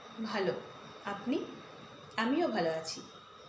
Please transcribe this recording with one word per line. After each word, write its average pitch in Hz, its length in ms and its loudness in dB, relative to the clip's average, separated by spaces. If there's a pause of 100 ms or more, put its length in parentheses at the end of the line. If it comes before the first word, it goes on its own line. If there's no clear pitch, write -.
(240)
"ভালো। 208 300 4 (500)
আপনি?" 202 320 2 (800)
"আমিও 269 320 6
ভালো 180 220 4
আছি। 160 300 -2 (480)